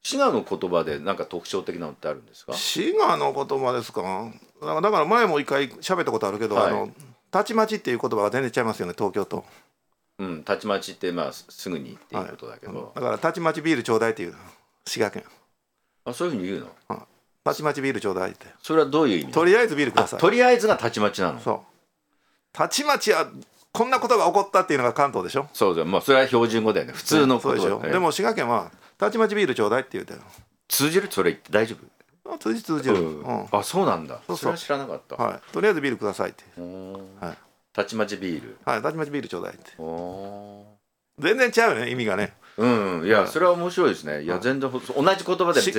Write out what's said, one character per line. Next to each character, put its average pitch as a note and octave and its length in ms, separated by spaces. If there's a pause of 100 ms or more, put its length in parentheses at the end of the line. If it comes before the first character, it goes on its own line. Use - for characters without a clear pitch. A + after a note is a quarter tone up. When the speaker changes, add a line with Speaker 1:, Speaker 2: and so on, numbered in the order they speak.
Speaker 1:
滋 - 160
賀 C4+ 140
の A2+ 180
言 F#2 200
葉 E2+ 160
で D2+ 120
な E2 160
ん - 40
か - 80
特 E2+ 220
徴 G2 140
的 F2 140
な E2+ 120
の D2+ 40
っ C#2 40
て - 120
あ D2+ 60
る C3+ 80
ん - 40
で - 80
す - 120
か？ - 80
Speaker 2:
滋 A#3+ 400
賀 G4 240
の C#3+ 160
言 C#3 260
葉 B2+ 140
で A#2+ 100
す - 80
か？ G#2+ 100 (600)
だ D3+ 60
か D#3 80
ら、 D#3 60
だ G#3 100
か G3+ 80
ら D3+ 60
前 A3+ 200
も D#3 160
一 C3+ 40
回 C#3 240
喋 F3 340
っ - 20
た C3 60
こ A2 80
と G#2 80
あ G2 40
る G#2 80
け A2 80
ど、 G#2 80
Speaker 1:
は G2+ 120
い。 - 0
Speaker 2:
あ - 40
の、 G#2 180 (420)
た G3 120
ち A3 100
ま A3 140
ち A3 80
っ G3+ 40
て C3 120
い B2 40
う A2+ 40
言 C3 100
葉 A#2 80
が G#2 120
全 B2 140
然 B2 80
ち - 60
ゃ C3 40
い - 20
ま A2+ 100
す - 60
よ F2+ 80
ね、 F2 100
東 G2+ 160
京 G2 120
と。 F2 200 (720)
Speaker 1:
う F#2+ 80
ん、 D#2+ 180
た G2+ 140
ち A2 100
ま G2 120
ち F2+ 140
っ - 20
て、 F#2 160
ま D#2+ 180
あ、 C2 40
す-、 - 160
す - 200
ぐ E2 100
に C2 140
っ - 40
て - 180
い - 40
う F#2 80
こ - 80
と - 120
だ A2+ 100
け - 100
ど。 A#2+ 60
Speaker 2:
は B2+ 60
い。 - 40
う A2 80
ん。 - 20
だ - 80
か B2 100
ら、 A2 80
「た E3 140
ち F3+ 80
ま D#3+ 120
ち E3 80
ビ D#3+ 120
ー - 40
ル A#2 60
ち - 60
ょ A2+ 80
う - 20
だ A2+ 80
い」 A2+ 40
っ - 20
て G#2 100
い E2+ 60
う、 F2 60 (500)
滋 - 180
賀 G2+ 80
県。 - 120 (840)
Speaker 1:
あ、 B2 80
そ E3+ 120
う F3+ 40
い - 20
う C#3 40
ふ G#2 40
う - 20
に F2+ 60
言 F#2+ 100
う - 40
の？ - 60 (220)
Speaker 2:
う - 40
ん。 - 80 (420)
「た C#3+ 100
ち - 80
ま D3+ 120
ち D3 80
ビ C3+ 80
ー C3 40
ル G#2+ 60
ち F#2+ 60
ょ G2+ 60
う F2+ 40
だ F#2 100
い」 F#2 60
っ - 20
て。 - 140 (160)
Speaker 1:
そ D#3 120
れ D#3+ 80
は C#3 60
ど D3+ 120
う D3 80
い F#2 80
う - 20
意 D2 60
味？ B2+ 80
Speaker 2:
「と D#3+ 100
り F3+ 140
あ A#3+ 40
え F#3 60
ず D3 80
ビ C#3+ 80
ー C3 40
ル A#2 40
く - 40
だ - 120
さ - 80
い」。 - 40
Speaker 1:
あ、 - 20
と F3 80
り A#3+ 140
あ B3 80
え A#3+ 60
ず G#3+ 100
が G#3 100
た A#2 140
ち A2 100
ま G#2 100
ち - 100
な F2 120
の？ - 80
Speaker 2:
そ A#2+ 120
う。 - 60 (960)
た E3+ 160
ち D4 160
ま C#4+ 120
ち G#3 140
は、 D#3+ 180 (440)
こ A3+ 120
ん B3+ 40
な C4 100
こ B3 80
と A#3+ 100
が F3 100
起 F3 60
こ G3+ 80
っ G3 100
た F#3+ 100
っ F3 40
て - 80
い C#3+ 40
う - 20
の B2 60
が A#2+ 80
関 C#3+ 180
東 G2 120
で F2+ 60
し - 80
ょ？ C#3 160
Speaker 1:
そ G2 180
う E2+ 40
だ E2 60
よ。 D#2 60
ま F#2+ 120
あ、 - 20
そ C#3 120
れ C3 60
は C3 80
標 A#2 200
準 A2 160
語 A2 100
だ A#2 60
よ A#2+ 80
ね。 - 60
普 - 100
通 D3+ 240
の B2+ 120
こ C3+ 140
と - 40
だ G2+ 60
よ - 0
ね。 - 60
Speaker 2:
ね、 - 20
そ G#2 60
う A2+ 40
で C#3 60
し - 20
ょ？ D3 40
で F#3 60
も、 E3+ 120
滋 F#3+ 160
賀 A#3 60
県 C3+ 160
は、 G2+ 220 (260)
「た G#3 120
ち A3 80
ま A3 120
ち G#3 60
ビ G#3 100
ー - 20
ル C3 80
ち B2 60
ょ G#2 60
う - 20
だ A#2 80
い」 C3 60
っ - 0
て - 100
言 F#2 80
う - 40
て - 100
る。 - 40 (480)
Speaker 1:
通 C#3+ 220
じ E3+ 100
る？ G3+ 100
そ - 140
れ F2 80
言 - 80
っ - 20
て - 100
大 G#2+ 140
丈 A2+ 120 (480)
夫？ - 80
Speaker 2:
あ、 E4 40
通 - 160
じ、 A3+ 80
通 D#3 200
じ C3 80
る。 A2 60
Speaker 1:
う F#2 40
ん。 D#2 220
Speaker 2:
う B2+ 100 (120)
ん。 G2 80
Speaker 1:
あ、 G#2 120
そ - 200
う - 20
な A2+ 100
ん D#2+ 100
だ。 C2 220
Speaker 2:
そ F3 60
う - 40
そ - 0
う。 - 0
Speaker 1:
そ - 80
れ A#2+ 60
は - 60
知 - 120
ら C#3+ 100
な C#3 60
か A2+ 100
っ - 120
た。 - 80
Speaker 2:
は G2 200
い。 - 40 (140)
「と E3 80
り G3+ 60
あ A3 40
え - 40
ず D3+ 60
ビ C#3 60
ー C3 40
ル A2 60
く - 80
だ G2+ 80
さ F#2 140
い」 - 40
っ - 20
て。 - 100 (140)
Speaker 1:
う F2 40
ー - 20
ん。 F#2 300 (260)
Speaker 2:
は F2 140
い。 - 40 (340)
Speaker 1:
た G2+ 140
ち A2 100
ま G#2+ 100
ち G2+ 120
ビ F#2 200
ー - 60
ル。 - 220
Speaker 2:
は B2+ 120
い。 G#2+ 60
「た D#3 80
ち D#3+ 60
ま D#3 80
ち C#3+ 60
ビ C#3+ 80
ー - 20
ル - 80
ち - 60
ょ F2 60
う - 20
だ F#2+ 80
い」 - 40
っ - 20
て。 - 200
Speaker 1:
お G2 840 (560)
ー。 D3 40
Speaker 2:
全 G#3+ 140
然 B3+ 140
ち A3+ 100
ゃ A3+ 100
う B2+ 60
よ A#2+ 80
ね、 A#2+ 60
意 B2+ 40
味 B2 100
が G2 100
ね。 G2 180 (240)
Speaker 1:
う G#2+ 80
ん。 G2 400
い G2 40
や、 G#2+ 120
Speaker 2:
は F#2 40
い。 - 20
Speaker 1:
そ D#3 120
れ F3+ 60
は F3+ 80
面 F3 160
白 F3 180
い - 40
で F2+ 40
す - 100
ね。 D2+ 180
い D#2 40
や、 F2 80
Speaker 2:
は F2+ 40
い。 F2+ 40
Speaker 1:
全 C3+ 160
然 C3 100
ほ-、 B2 100
同 D3+ 360
じ F#3+ 100
言 F3+ 120
葉 F3 160
で C3+ 80
全 - 20
然 F#3+ 100
Speaker 2:
し-、 - 60